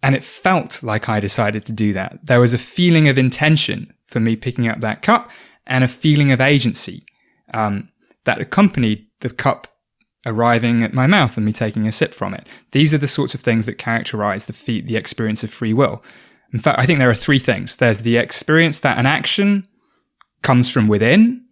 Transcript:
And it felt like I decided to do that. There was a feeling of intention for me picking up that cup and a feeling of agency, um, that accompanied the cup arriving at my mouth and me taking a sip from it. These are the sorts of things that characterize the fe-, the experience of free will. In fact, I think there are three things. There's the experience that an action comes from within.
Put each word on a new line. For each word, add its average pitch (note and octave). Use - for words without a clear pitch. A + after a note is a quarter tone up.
And C3+
it -
felt -
like G#2+
I G#2+
decided G#2
to -
do G#2+
that. F#2+
There B2
was B2
a A#2+
feeling E3
of C3+
intention C3+
for -
me A2+
picking A#2
up A2
that G#2+
cup A#3
and C3
a B2+
feeling D3
of B2+
agency, B2+
um, G#2
that -
accompanied A#2+
the C3
cup -
arriving A#2
at G#2
my C3
mouth E3
and G#2+
me G#2+
taking G#2+
a A2
sip -
from G2
it. -
These D3
are D#3
the C#3+
sorts C#3
of -
things A2+
that A2+
characterize G#2
the -
fe-, -
the A2
experience A2
of A2
free A2
will. C3+
In A#2+
fact, -
I C3
think D3
there B2+
are A2+
three C#3
things. G2
There's A2
the A2+
experience D#3+
that C3+
an A#2+
action G3
comes B2
from A2
within. D#3